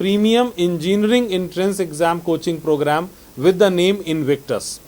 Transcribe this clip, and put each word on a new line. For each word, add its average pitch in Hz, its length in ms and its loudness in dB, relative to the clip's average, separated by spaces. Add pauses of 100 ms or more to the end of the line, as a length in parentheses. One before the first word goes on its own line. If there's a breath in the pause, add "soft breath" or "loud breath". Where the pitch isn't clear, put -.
premium 214 560 2
engineering 202 720 0 (120)
entrance 185 480 -2
exam 165 320 0 (100)
coaching 160 300 -4
program 151 480 0 (260 loud breath)
with 170 240 2
the 202 100 6
name 185 320 2 (140)
Invictus. 139 720 -4